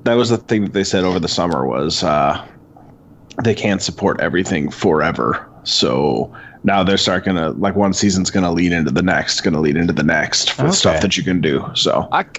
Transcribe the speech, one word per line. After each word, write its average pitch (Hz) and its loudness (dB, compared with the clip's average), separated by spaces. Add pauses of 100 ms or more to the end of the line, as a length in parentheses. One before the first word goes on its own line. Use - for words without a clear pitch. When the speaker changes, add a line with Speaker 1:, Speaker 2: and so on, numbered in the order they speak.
Speaker 1:
that 117 4
was 120 2
the 117 2
thing 110 -2
that 95 -4
they 98 0
said 95 0
over 92 2
the 80 -2
summer 82 0
was, 69 -2
uh, 73 0 (1000)
they 117 2
can't 101 -2
support - -2
everything 85 0
forever. 76 0 (200)
So 67 0 (340)
now 98 4
they're 98 2
start 92 0
gonna, 85 0
like, 95 -2
one 101 2
season's 92 0
gonna 92 0
lead 87 2
into 80 0
the 80 0
next, 82 0
gonna 80 0
lead 76 2
into 85 0
the 78 0
next 78 0
with 156 2
stuff - 2
Speaker 2:
Okay. 78 0
Speaker 1:
that 95 0
you - -4
can 92 0
do. 71 0 (100)
So - 0
Speaker 2:
I, 175 0 (140)